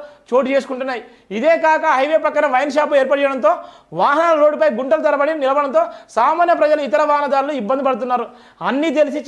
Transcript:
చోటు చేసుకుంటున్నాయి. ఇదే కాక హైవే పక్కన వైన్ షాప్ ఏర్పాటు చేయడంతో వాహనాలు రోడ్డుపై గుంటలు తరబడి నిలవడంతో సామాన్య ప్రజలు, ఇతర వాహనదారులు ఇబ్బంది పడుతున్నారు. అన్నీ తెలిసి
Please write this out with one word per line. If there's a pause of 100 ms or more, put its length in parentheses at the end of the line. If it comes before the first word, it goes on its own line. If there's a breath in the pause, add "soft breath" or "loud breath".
(280 loud breath)
చోటు
చేసుకుంటున్నాయి. (360 soft breath)
ఇదే (120)
కాక (120)
హైవే
పక్కన
వైన్
షాప్
ఏర్పాటు
చేయడంతో (500 loud breath)
వాహనాలు
రోడ్డుపై (100)
గుంటలు
తరబడి
నిలవడంతో (340 loud breath)
సామాన్య
ప్రజలు,
ఇతర (100)
వాహనదారులు
ఇబ్బంది
పడుతున్నారు. (440 loud breath)
అన్నీ
తెలిసి